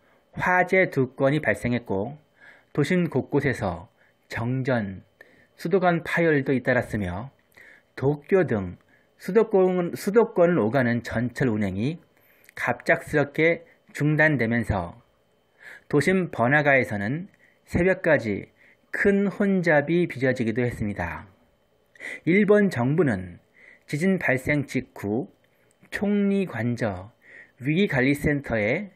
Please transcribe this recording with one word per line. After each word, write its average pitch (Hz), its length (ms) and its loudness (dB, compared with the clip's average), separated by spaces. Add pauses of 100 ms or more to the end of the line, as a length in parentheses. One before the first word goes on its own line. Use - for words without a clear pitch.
(340)
화재 180 580 2
두 131 240 -2
건이 139 260 0
발생했고 120 760 -2 (560)
도심 175 360 0
곳곳에서 120 800 -2 (380)
정전, 120 760 -4 (520)
수도관 175 480 0
파열도 156 500 2
잇따랐으며 117 800 -2 (640)
도쿄 151 500 0
등 98 320 -4 (400)
수도권, 185 800 2
수도권을 185 640 2
오가는 117 440 0
전철 120 460 -2
운행이 107 500 -2 (560)
갑작스럽게 - 1120 0 (280)
중단되면서 117 1080 0 (840)
도심 175 440 2
번화가에서는 131 960 2 (380)
새벽까지 160 840 0 (400)
큰 202 360 2
혼잡이 175 800 2
빚어지기도 123 540 -2
했습니다. 98 640 -6 (960)
일본 202 440 4
정부는 120 680 -2 (460)
지진 180 320 -2
발생 135 480 -2
직후 117 640 -6 (640)
총리 196 540 0
관저 113 640 -4 (480)
위기관리센터에 143 1400 0